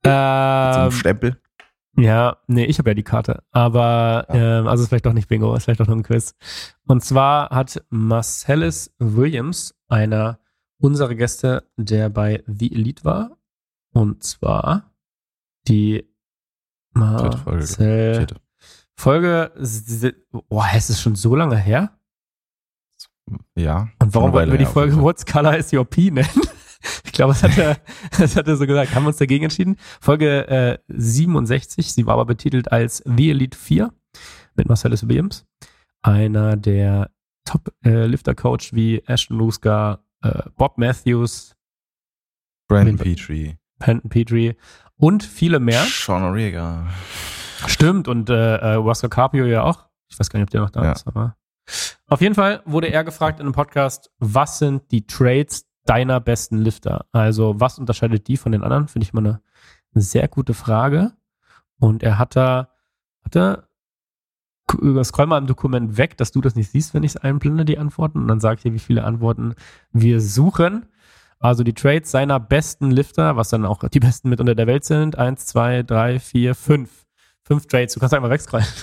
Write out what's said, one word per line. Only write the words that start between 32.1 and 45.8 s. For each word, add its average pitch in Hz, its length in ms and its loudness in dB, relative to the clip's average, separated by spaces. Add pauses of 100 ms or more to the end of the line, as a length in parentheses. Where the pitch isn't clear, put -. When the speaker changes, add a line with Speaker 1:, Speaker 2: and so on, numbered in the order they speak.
Speaker 1:
aber 117 120 2
betitelt 123 460 -2
als 117 340 -2
The 135 260 2
Elite 131 260 -2
vier 196 340 -2 (640)
mit - 140 0
Marcellus 113 360 0
Williams. 143 400 -2 (560)
Einer 107 540 2
der 101 560 0 (320)
Top, - 300 -6 (100)
äh, 113 220 4
Lifter-Coach 123 680 -4
wie 113 340 0
Ashton 117 300 -4
Luska, 107 600 -2 (220)
äh, - 220 -2 (120)
Bob - 220 -2
Matthews, 120 800 -2 (1120)
Speaker 2:
Brandon 104 280 6
Speaker 1:
Wen- - 60 -4 (120)
Speaker 2:
Petrie. 78 420 -10 (220)
Speaker 1:
Brandon 117 300 0
Petrie 117 460 0 (400)
und 190 280 4
viele 165 360 0
mehr. 120 300 2